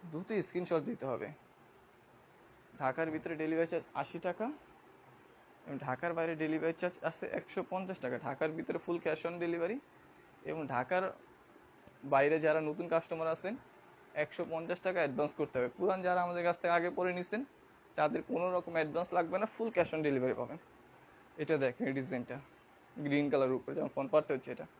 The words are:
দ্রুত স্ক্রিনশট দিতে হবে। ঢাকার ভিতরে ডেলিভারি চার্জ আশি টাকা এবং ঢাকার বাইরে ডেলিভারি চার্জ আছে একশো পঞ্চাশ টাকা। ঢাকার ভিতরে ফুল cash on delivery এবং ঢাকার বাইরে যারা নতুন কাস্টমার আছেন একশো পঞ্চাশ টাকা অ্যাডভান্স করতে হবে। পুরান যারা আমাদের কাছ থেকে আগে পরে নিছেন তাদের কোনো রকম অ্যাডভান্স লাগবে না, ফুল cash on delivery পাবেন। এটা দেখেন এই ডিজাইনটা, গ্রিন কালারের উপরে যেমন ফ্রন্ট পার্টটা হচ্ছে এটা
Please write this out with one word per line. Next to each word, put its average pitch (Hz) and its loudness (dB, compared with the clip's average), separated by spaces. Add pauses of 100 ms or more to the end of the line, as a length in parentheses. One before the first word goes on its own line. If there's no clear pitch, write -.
(120)
দ্রুত 160 -8 (180)
স্ক্রিনশট 175 0
দিতে 220 -6
হবে। 110 -4 (1500)
ঢাকার 143 0
ভিতরে 165 -4
ডেলিভারি 160 2
চার্জ 160 -2 (160)
আশি 165 -6
টাকা 196 -2 (1160)
এবং - -8 (100)
ঢাকার 135 -2
বাইরে 165 2 (100)
ডেলিভারি 156 2
চার্জ 180 -2 (140)
আছে - -8 (140)
একশো - -6 (100)
পঞ্চাশ 185 -4
টাকা। 127 -2 (120)
ঢাকার 139 0
ভিতরে 160 -4
ফুল 175 0
cash 156 0
on 175 -4
delivery 170 0 (720)
এবং 156 -4 (120)
ঢাকার 180 2 (1080)
বাইরে 143 8 (100)
যারা 156 6 (100)
নতুন 165 -4
কাস্টমার 165 0
আছেন 190 -6 (680)
একশো 160 -4 (100)
পঞ্চাশ 165 -4
টাকা 185 0
অ্যাডভান্স 147 2
করতে 147 0
হবে। 123 2
পুরান 190 2
যারা 180 4
আমাদের 175 -2
কাছ 175 4
থেকে 170 2
আগে 170 4
পরে 180 2
নিছেন 208 -4 (560)
তাদের 151 2 (100)
কোনো 170 0 (100)
রকম 175 -2
অ্যাডভান্স 160 0
লাগবে 175 2
না, 220 0
ফুল 226 0
cash 170 4
on 160 0
delivery 127 2
পাবেন। 123 -6 (840)
এটা 156 2
দেখেন 123 0
এই 135 0
ডিজাইনটা, 127 -4 (680)
গ্রিন 143 4
কালারের 131 4
উপরে 135 -8
যেমন 151 -2
ফ্রন্ট 139 -2
পার্টটা 151 6
হচ্ছে 131 -6
এটা - -12 (140)